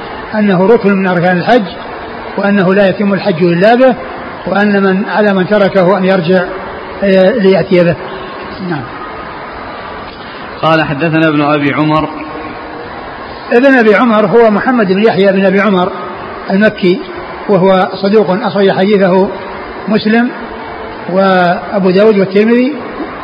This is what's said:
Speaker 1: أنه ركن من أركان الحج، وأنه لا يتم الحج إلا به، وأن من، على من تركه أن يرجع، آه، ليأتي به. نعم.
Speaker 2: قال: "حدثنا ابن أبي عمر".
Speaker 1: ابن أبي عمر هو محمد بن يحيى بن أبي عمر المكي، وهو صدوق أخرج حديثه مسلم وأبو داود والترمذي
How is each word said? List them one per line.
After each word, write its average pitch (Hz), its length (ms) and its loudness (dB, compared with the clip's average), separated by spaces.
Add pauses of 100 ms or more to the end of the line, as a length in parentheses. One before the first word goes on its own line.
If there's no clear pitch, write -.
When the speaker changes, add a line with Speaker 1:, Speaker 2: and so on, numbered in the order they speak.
(360)
Speaker 1:
أنه 196 320 2
ركن 214 260 4
من 190 140 0
أركان 180 300 2
الحج، 214 280 2 (720)
وأنه 196 360 2
لا 196 160 4
يتم 196 240 0
الحج 175 300 0
إلا 180 320 4
به، 254 200 4 (520)
وأن 202 360 2
من، 190 220 0
على 208 280 0
من 180 140 0
تركه 196 500 2
أن 185 80 0
يرجع، 185 380 2 (600)
آه، 190 280 4
ليأتي 190 520 2
به. 170 120 2 (760)
نعم. 147 140 -6 (1800)
Speaker 2:
قال: 160 220 2
"حدثنا 160 460 0
ابن 147 120 2
أبي 143 320 0
عمر". 151 360 0 (1400)
Speaker 1:
ابن 262 240 4
أبي 220 180 4
عمر 214 320 2
هو 226 240 4
محمد 226 360 0
بن 190 160 0
يحيى 202 280 2
بن 190 140 0
أبي 196 160 2
عمر 185 300 0 (600)
المكي، 196 480 2 (500)
وهو 190 440 4
صدوق 196 380 2
أخرج 190 400 0
حديثه 190 580 2 (580)
مسلم 220 420 0 (800)
وأبو 185 800 2
داود 202 280 4
والترمذي 220 560 2 (500)